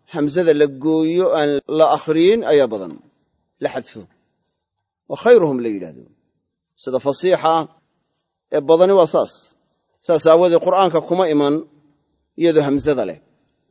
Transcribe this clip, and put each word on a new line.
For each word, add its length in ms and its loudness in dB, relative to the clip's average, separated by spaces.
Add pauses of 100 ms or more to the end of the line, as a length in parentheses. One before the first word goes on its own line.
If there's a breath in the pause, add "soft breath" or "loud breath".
(120)
hamzada 420 0
la 120 2
gooyo, 680 -2
aan 160 0 (180)
la 240 2
akhriyin 520 0
ayaa 220 2
badan, 260 -8 (680)
la 80 -4
xadfo. 340 -14 (1080)
Wa 60 -8
khayruhum 440 2
la 80 -4
yidhaahdo. 360 -12 (760)
Sida 180 -4
fasiixa 460 -2
ah 200 2 (880)
ee 80 0
badani 320 4
waa 140 4
saas. 260 -2 (760)
Saas 200 0
aawadeed 340 4
Qur'aanka 400 0
kuma 280 -2
iman 260 0 (840)
iyadoo 240 2
hamzada 420 -2
leh. 140 -10 (520)